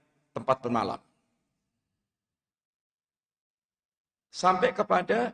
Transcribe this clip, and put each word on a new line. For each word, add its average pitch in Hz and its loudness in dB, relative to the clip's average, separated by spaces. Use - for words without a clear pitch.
tempat 127 -2
bermalam." 117 -2
Sampai 180 2
kepada 214 0